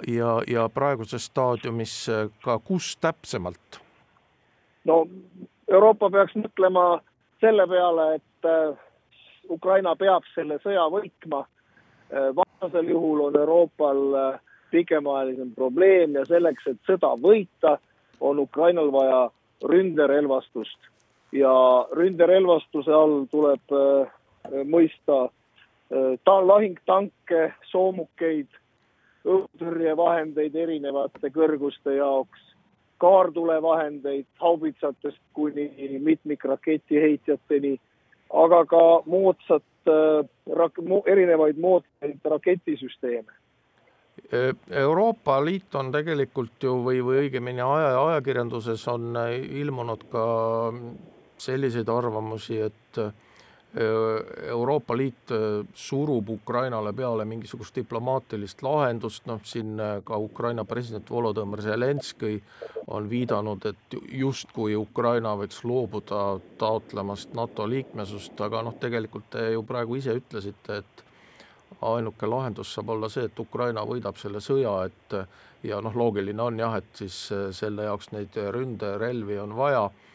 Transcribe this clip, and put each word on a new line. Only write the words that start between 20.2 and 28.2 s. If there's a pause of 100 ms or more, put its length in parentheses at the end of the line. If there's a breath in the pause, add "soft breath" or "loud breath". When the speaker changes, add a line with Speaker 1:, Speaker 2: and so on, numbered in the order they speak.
Speaker 2:
Ja (400)
ründerelvastuse
all (100)
tuleb,
äh,
mõista,
äh,
ta-,
lahingtanke, (140)
soomukeid, (800)